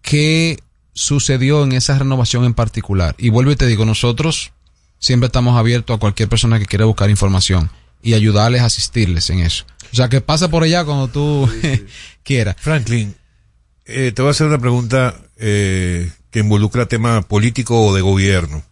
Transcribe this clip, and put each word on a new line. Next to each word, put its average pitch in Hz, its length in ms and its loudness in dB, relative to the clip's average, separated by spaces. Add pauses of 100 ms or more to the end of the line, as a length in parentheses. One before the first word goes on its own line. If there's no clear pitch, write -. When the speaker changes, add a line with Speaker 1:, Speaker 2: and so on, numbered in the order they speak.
Speaker 1:
qué 156 580 0 (340)
sucedió 139 680 0
en 135 100 0
esa 127 240 0
renovación 131 480 0
en 120 80 0
particular. 101 640 -2
Y 117 120 0
vuelvo 127 220 2
y 147 40 2
te 131 120 0
digo, 110 180 2
nosotros 120 640 -2 (480)
siempre 123 280 2
estamos 123 300 2
abiertos 117 380 0
a 110 40 -6
cualquier 107 300 0
persona 113 300 2
que 104 60 -2
quiera 101 200 0
buscar 104 240 2
información 95 600 2 (320)
y 117 120 0
ayudarles 107 480 2
a 120 40 2
asistirles 92 640 -2
en 90 100 0
eso. 82 260 -2 (260)
O - 40 -14
sea, 123 140 2
que 127 120 2
pasa 160 280 0
por 160 140 2
allá 170 220 0
cuando 143 220 -2
tú 143 420 0 (120)
Speaker 2:
Sí, - 0 - (140)
sí. - 100 -4 (180)
Speaker 1:
<laughs> - 200 -20
quieras. 113 360 -2
Speaker 3:
Franklin, 117 540 -2 (720)
eh, 127 300 -4
te 123 60 -2
voy 135 80 2
a - 20 2
hacer 151 160 0
una 151 120 0
pregunta, 123 560 0 (220)
eh, 95 760 -2 (180)
que 113 100 -4
involucra 104 480 0
tema 117 360 0
político 113 640 0
o 101 100 2
de 95 60 0
gobierno. 92 720 0